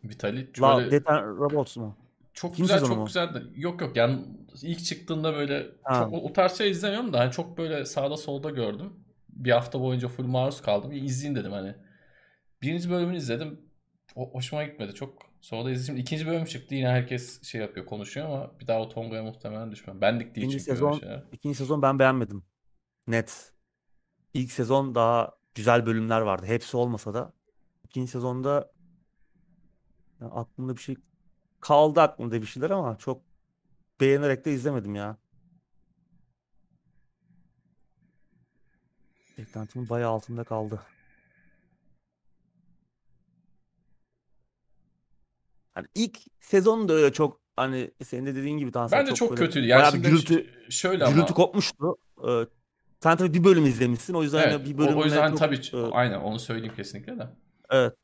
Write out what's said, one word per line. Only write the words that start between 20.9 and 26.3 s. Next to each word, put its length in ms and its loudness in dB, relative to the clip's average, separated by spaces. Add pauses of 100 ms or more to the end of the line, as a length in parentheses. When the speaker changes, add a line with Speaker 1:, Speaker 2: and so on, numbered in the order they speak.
Speaker 1:
şeyler. 240 -12 (100)
Speaker 2:
ikinci 260 -6
sezon 240 -2
ben 160 4
beğenmedim. 460 2 (640)
Net. 460 -4 (840)
İlk 180 -4
sezon 420 0
daha 380 2 (220)
güzel 320 4
bölümler 340 0
vardı. 260 -2